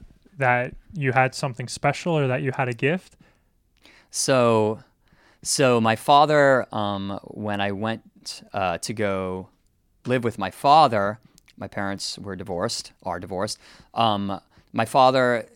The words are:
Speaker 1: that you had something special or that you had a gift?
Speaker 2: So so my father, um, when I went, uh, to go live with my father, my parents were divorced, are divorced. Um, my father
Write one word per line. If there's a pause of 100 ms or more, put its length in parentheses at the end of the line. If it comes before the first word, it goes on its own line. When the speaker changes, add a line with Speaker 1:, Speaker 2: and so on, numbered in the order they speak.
(380)
Speaker 1:
that (200)
you
had
something
special
or
that
you
had
a
gift? (920)
Speaker 2:
So (600)
so
my
father,
um,
when
I
went, (100)
uh,
to
go (580)
live
with
my
father, (380)
my
parents
were
divorced, (120)
are
divorced. (360)
Um, (320)
my
father